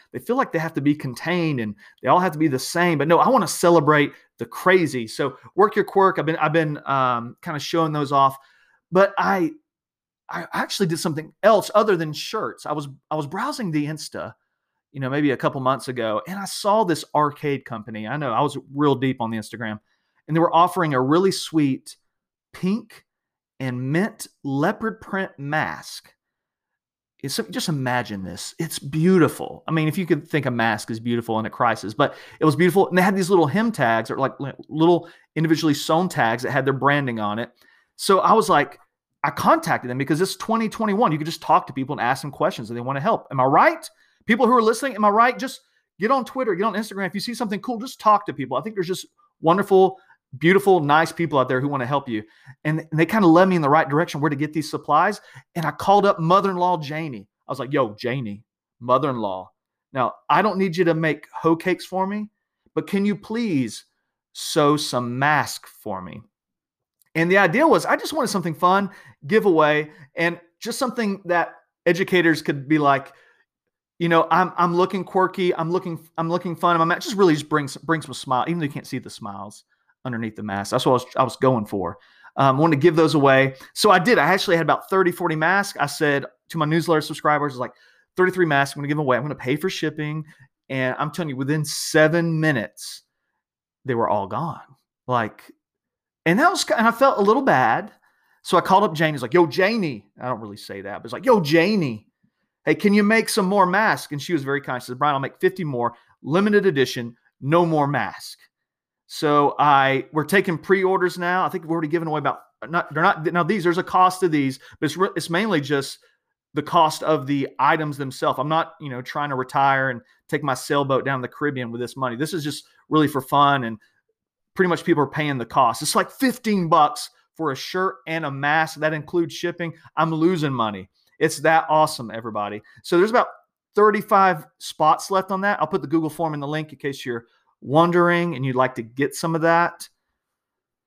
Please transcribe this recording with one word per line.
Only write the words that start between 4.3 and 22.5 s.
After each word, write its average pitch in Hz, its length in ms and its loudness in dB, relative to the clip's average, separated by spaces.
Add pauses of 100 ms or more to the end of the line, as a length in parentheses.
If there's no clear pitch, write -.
the 117 80 -8
crazy. 147 640 0
So 139 300 -6 (180)
Work 202 180 4
Your 202 100 2
Quirk, 190 360 2
I've 147 60 -2
been, 160 100 -2
I've 151 160 0
been, 151 340 0
um, 123 560 -2
kinda 160 160 -8
showing 160 340 -2
those 147 200 -2
off. 139 260 4 (540)
But 196 260 4
I, 180 340 0 (800)
I 175 220 -10
actually 208 340 -2
did 160 140 -4
something 156 320 -6 (100)
else 202 320 4
other 208 220 4
than 160 160 -4
shirts. 151 520 -8
I 147 80 -6
was, 151 140 -6 (240)
I 156 60 -4
was 156 100 -4
browsing 214 460 -6
the 147 140 -2
Insta, 117 480 -10 (580)
you 139 80 -12
know, 131 100 -4
maybe 143 220 2
a 120 40 -2
couple 143 240 -2
months 131 280 -2
ago, 110 400 -4
and 190 100 -8
I 196 60 -10
saw 214 400 0
this 165 280 -2
arcade 143 520 -2
company. 107 420 -12
I 120 120 -6
know 143 140 -4
I 113 80 0
was 143 160 0 (160)
real 143 220 2
deep 127 260 -2
on 117 100 -4
the 113 80 -6
Instagram, 107 420 -10 (480)
and 151 80 0
they 165 40 4
were 170 140 2
offering 170 400 2
a 127 60 2
really 165 320 2
sweet - 640 -2 (560)